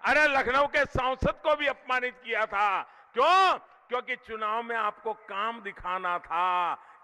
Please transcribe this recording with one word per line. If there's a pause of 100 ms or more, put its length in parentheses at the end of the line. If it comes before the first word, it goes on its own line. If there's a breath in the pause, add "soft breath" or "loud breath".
अरे,
लखनऊ
के
सांसद
को
भी
अपमानित
किया
था।
क्यों?
क्योंकि
चुनाव
में
आपको
काम
दिखाना
था, (200 loud breath)